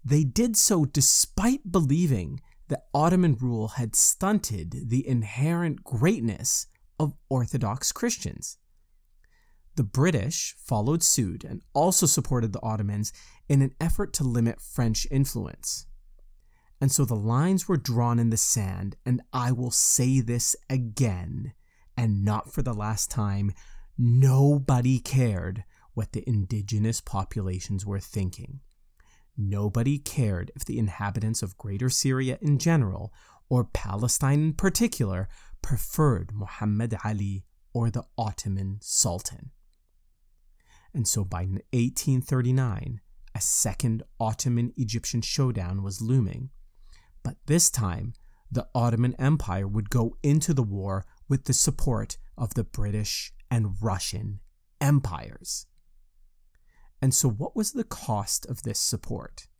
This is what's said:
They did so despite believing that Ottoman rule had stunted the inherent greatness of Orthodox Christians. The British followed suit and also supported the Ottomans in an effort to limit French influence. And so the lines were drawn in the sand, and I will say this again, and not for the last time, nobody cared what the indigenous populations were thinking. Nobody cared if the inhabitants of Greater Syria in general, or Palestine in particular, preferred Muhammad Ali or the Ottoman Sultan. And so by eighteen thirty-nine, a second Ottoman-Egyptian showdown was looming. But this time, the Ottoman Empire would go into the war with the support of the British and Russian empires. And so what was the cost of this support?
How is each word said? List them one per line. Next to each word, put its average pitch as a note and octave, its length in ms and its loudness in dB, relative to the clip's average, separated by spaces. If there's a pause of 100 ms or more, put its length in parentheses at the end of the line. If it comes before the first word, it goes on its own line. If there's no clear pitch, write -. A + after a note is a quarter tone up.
They D3 200 4
did A3 340 2
so E3+ 280 4
despite F#3+ 840 2
believing C#3 680 2 (280)
that - 240 -6
Ottoman E3+ 420 4
rule A2+ 340 -2
had A#2 260 -6
stunted A#2+ 920 0
the B2 180 0
inherent C3+ 760 0
greatness A#2 840 0 (320)
of D3 140 0 (160)
Orthodox B2 600 -2
Christians. - 680 -6 (1160)
The - 80 0
British C3 760 0
followed C3 460 0
suit - 400 2
and - 180 -10 (120)
also F3 320 4
supported A#2+ 480 2
the - 100 -8
Ottomans G#2+ 480 -2 (380)
in C#3 120 6
an C3+ 200 2
effort E3 320 0
to D3 100 -2
limit A#2 380 2
French - 500 0
influence. - 760 -2 (920)
And C#3 120 4
so - 140 4
the A#2+ 100 -2
lines C3+ 520 2
were F3+ 100 2
drawn A#2+ 400 2
in A#2 120 4
the A2 80 2
sand, F#2+ 580 -2 (100)
and B2 160 0 (100)
I B2 200 0
will B2 200 -2
say C3 500 4
this A#2 340 -2 (140)
again, A#2 840 -2 (440)
and G#2 260 2
not G#2+ 300 0
for - 80 -2
the A#2+ 120 0
last G#2+ 380 -4
time, G2+ 400 -2 (460)
nobody C3 1000 4
cared G2+ 640 0 (300)
what G#2 200 -6
the G#2+ 140 -6
indigenous G#2+ 720 0
populations F#2+ 840 -4
were G2+ 140 -4
thinking. G2 640 -6 (720)
Nobody G#2 640 0
cared G2+ 580 -2
if - 100 -10
the A#2 120 -6
inhabitants G#2 640 -2
of F#2+ 160 -8
Greater G#2+ 320 -4
Syria C3 520 0
in C#3+ 180 4
general, A#2+ 520 2 (380)
or B2 140 4
Palestine B2+ 760 0
in D#3 140 2
particular, C3 760 0 (360)
preferred A#2 720 0
Muhammad G#2+ 680 -2
Ali G2+ 400 -4 (300)
or A2+ 160 0
the D#3 140 -4 (120)
Ottoman G2 640 -4
Sultan. - 720 -2 (1500)
And A#2+ 120 0
so G2+ 160 0
by F#2 240 -2 (240)
eighteen B2+ 500 2
thirty-nine, B2+ 800 0 (320)
a - 80 -6
second - 600 0 (160)
Ottoman-Egyptian A#2 1000 -2
showdown G2 600 -2
was G2 180 -6
looming. A#2 520 0 (720)
But - 140 -6 (100)
this D#3+ 240 4
time, G2 420 -2 (380)
the B2 240 -2
Ottoman A#2+ 400 2
Empire A#2 520 0
would G#2 220 -2
go A#2+ 320 2
into D3 320 4
the C3+ 80 2
war G2 460 -2 (200)
with C#3 180 0
the C3 80 0
support - 640 0 (200)
of - 160 -4
the A2 100 0
British G#2 720 -4 (160)
and G#2 320 0
Russian G2+ 600 -4 (380)
empires. - 880 0 (1400)
And C3 120 4
so - 140 2
what A2+ 280 -2
was G#3+ 160 0
the A#3+ 120 -4
cost - 600 -4
of - 160 -8
this - 180 -4
support? - 680 -6 (120)